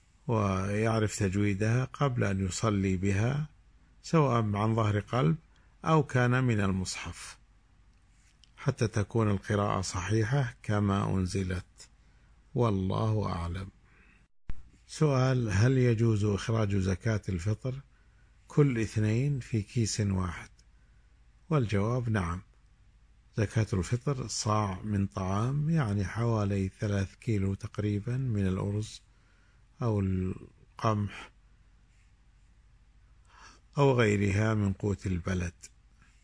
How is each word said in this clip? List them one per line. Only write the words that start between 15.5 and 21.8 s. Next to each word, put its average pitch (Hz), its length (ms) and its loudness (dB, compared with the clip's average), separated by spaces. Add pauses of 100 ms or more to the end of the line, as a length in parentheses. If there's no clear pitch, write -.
يجوز 113 480 4
إخراج 104 500 0
زكاة 98 540 0
الفطر 107 520 -4 (640)
كل 139 320 4
اثنين 110 600 0
في 113 220 -4
كيس - 380 -2
واحد؟ 95 500 -2 (1000)
والجواب: 117 600 0